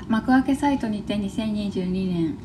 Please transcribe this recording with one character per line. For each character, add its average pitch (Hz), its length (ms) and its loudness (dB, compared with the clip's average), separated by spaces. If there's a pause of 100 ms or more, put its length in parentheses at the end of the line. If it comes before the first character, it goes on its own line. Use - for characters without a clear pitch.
幕 220 200 0
開 262 160 6
け 277 100 2
サ 285 180 2
イ 269 60 2
ト 240 80 -4
に 214 160 -2
て 202 160 -2
二 196 100 -2
千 220 240 -2
二 208 200 -2
十 185 120 -2
二 185 220 0
年 165 380 0